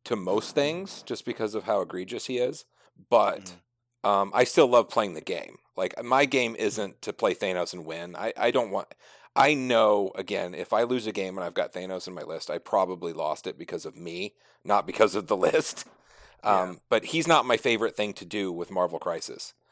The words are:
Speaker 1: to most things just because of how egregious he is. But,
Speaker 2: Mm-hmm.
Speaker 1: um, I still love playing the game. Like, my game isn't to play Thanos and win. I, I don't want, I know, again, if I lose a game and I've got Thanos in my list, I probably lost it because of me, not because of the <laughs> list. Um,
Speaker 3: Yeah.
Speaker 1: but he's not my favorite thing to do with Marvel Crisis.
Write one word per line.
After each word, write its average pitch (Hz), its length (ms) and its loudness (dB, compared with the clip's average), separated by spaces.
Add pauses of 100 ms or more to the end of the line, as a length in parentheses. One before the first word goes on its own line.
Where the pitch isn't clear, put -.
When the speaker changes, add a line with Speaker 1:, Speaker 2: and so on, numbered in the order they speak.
Speaker 1:
to 120 100 -2
most 98 380 -2
things 160 500 -2
just - 220 -8
because 110 300 -4
of 104 80 -6
how 104 180 0
egregious 92 460 -8
he 127 100 -4
is. 123 280 -4 (440)
But, 104 300 6 (640)
Speaker 2:
Mm-hmm. 101 60 2
Speaker 1:
um, 98 240 4
I 123 100 6
still 139 240 6
love 120 220 6
playing 104 240 0
the 78 80 -10
game. - 360 -8 (200)
Like, 92 260 -4
my 131 220 4
game 123 320 0
isn't 104 460 -2
to 104 100 -6
play 98 200 2
Thanos 90 400 -2
and 87 120 -12
win. 85 300 -10
I, 98 200 -6
I 120 160 2
don't 120 200 0
want, 95 220 -6 (420)
I 139 180 6
know, 113 640 4
again, 95 380 -4
if 87 200 -8
I 110 100 4
lose 120 240 -2
a 104 60 -4
game 95 240 -6
and 90 80 -6
I've 87 80 -8
got - 200 -2
Thanos 92 340 -8
in 92 60 -12
my 82 100 -10
list, 80 260 -10
I 76 80 -4
probably 90 560 -2
lost 78 340 -6
it - 100 -8
because 82 280 -10
of - 100 -14
me, 87 380 -10 (320)
not 101 200 2
because 107 300 4
of 101 120 -4
the 104 100 2
<laughs> 92 100 4
list. - 380 0 (580)
Um, 92 280 2
Speaker 3:
Yeah. 90 40 -14 (140)
Speaker 1:
but 113 160 2
he's 165 220 -2
not 151 180 6
my 123 100 4
favorite 113 400 2
thing 104 200 -2
to 95 100 -14
do 95 260 -4
with 85 180 -6
Marvel 90 300 0
Crisis. - 540 -8 (180)